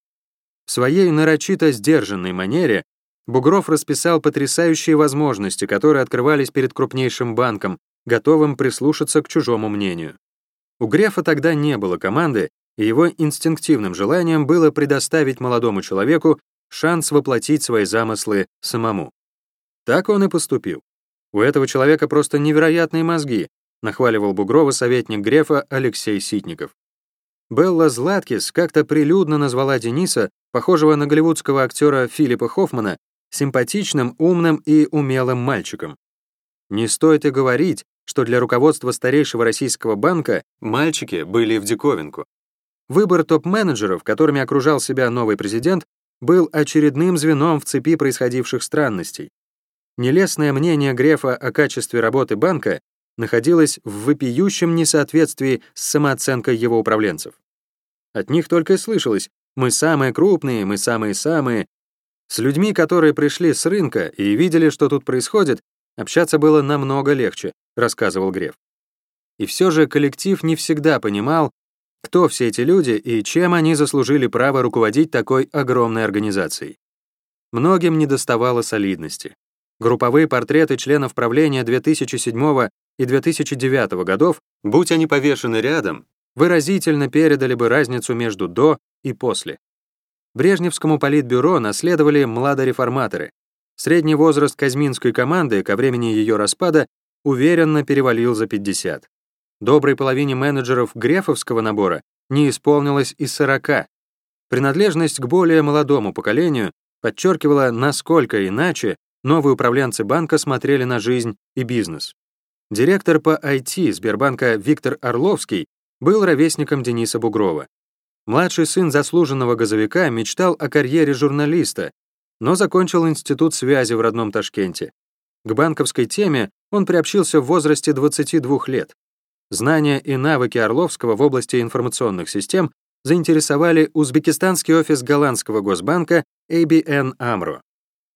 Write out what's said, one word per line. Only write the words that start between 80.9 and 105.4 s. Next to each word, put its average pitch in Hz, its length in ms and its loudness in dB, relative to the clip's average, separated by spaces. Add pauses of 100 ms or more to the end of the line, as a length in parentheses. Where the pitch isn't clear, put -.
правления 131 480 0
две 120 180 0
тысячи 151 360 -2
седьмого 123 520 0 (280)
и 131 80 -2
две 131 160 0
тысячи 151 340 -2
девятого 120 480 -2
годов, 104 380 0 (220)
будь 143 280 2
они 160 160 2
повешены 135 500 0
рядом, 110 480 -2 (300)
выразительно 156 760 0
передали 139 460 2
бы 117 140 0
разницу 127 440 0
между 107 340 -4
«до» 120 300 2 (260)
и 131 100 -6
«после». - 440 -6 (800)
Брежневскому 160 640 0
политбюро 139 600 2
наследовали 147 640 2
младореформаторы. 123 1080 -2 (440)
Средний 156 400 2
возраст 147 400 4
Казьминской 135 560 0
команды 127 520 0
ко 101 120 -2
времени 123 320 0
ее 110 300 0
распада 147 500 0 (360)
уверенно 151 600 2
перевалил 123 520 0
за 110 120 -2
пятьдесят. 98 600 -6 (540)
Доброй 139 340 4
половине 135 400 -2
менеджеров 127 580 -2
грефовского 127 680 -2
набора 101 400 0 (280)
не 143 200 2
исполнилось 143 680 0
и 147 100 -6
сорока. 135 600 -2 (640)
Принадлежность 151 720 0
к 131 60 -4
более 165 360 4